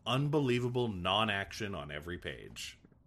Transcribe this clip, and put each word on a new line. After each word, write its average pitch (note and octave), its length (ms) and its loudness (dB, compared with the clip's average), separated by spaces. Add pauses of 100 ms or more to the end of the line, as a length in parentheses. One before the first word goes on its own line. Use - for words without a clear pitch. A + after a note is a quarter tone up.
unbelievable B2 840 2
non-action G2 840 0
on D2 160 -8
every D#2+ 260 -6
page." A1+ 600 -10 (300)